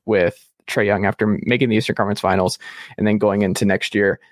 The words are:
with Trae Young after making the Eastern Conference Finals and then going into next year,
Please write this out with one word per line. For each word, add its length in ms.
with 420
Trae 180
Young 200
after 220
making 240
the 80
Eastern 220
Conference 240
Finals 360
and 80
then 120
going 240
into 240
next 280
year, 280